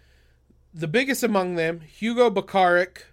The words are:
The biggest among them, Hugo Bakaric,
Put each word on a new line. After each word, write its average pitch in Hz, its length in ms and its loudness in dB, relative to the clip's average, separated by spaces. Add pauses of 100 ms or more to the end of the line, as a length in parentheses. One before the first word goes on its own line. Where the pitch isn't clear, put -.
(760)
The 165 140 -8
biggest 254 340 -2
among 190 340 0
them, 165 260 -2
Hugo 233 480 0
Bakaric, 185 840 0